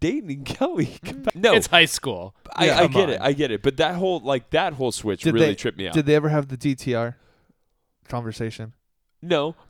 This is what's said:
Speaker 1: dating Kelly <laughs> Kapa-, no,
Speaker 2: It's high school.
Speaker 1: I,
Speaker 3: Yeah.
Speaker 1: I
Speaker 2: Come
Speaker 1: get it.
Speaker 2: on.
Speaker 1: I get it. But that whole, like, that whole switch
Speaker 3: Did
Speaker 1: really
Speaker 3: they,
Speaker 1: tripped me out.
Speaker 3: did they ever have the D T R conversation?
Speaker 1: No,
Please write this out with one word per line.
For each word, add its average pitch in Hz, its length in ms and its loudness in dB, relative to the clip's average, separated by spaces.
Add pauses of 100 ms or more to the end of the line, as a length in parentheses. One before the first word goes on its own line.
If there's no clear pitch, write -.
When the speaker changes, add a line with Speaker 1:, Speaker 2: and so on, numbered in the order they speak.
Speaker 1:
dating 160 440 -4
Kelly 254 560 -2
<laughs> - 40 -18
Kapa-, 262 340 -6
no, 202 160 4
Speaker 2:
It's 214 140 2
high 170 180 6
school. 98 480 -8 (200)
Speaker 1:
I, 180 120 2
Speaker 3:
Yeah. 143 120 4
Speaker 1:
I 175 40 6
Speaker 2:
Come 147 100 4
Speaker 1:
get 180 180 4
it. - 100 -2
Speaker 2:
on. - 60 -4
Speaker 1:
I 143 60 4
get 139 180 -2
it. 104 120 -4
But 135 160 0
that 160 160 0
whole, 180 260 -2
like, 135 300 -4
that 165 240 0
whole 127 180 -2
switch 101 300 -4
Speaker 3:
Did 156 120 4
Speaker 1:
really 117 120 6
Speaker 3:
they, 101 80 0
Speaker 1:
tripped - 240 -6
me 95 100 -6
out. 82 60 -4
Speaker 3:
did 151 120 2
they 147 80 4
ever 151 140 2
have 147 200 0
the 131 80 -10
D 139 180 -2
T 123 200 -4
R 117 220 -4 (920)
conversation? 113 680 -8 (460)
Speaker 1:
No, 160 360 0 (140)